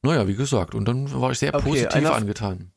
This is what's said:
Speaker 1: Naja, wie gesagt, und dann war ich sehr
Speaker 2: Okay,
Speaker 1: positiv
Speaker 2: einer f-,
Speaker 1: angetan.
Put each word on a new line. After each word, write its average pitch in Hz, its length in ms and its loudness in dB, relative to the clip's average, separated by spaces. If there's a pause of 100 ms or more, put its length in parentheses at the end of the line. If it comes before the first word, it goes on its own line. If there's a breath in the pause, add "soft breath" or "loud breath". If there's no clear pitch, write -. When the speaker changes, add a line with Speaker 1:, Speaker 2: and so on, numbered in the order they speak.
Speaker 1:
Naja, 135 260 4
wie 98 60 0
gesagt, 113 400 0
und 107 120 -2
dann 135 340 -2
war 127 120 0
ich 127 60 -4
sehr 143 160 -2
Speaker 2:
Okay, 143 100 0
Speaker 1:
positiv 135 300 0
Speaker 2:
einer 147 160 4
f-, - 60 4
Speaker 1:
angetan. 101 600 -4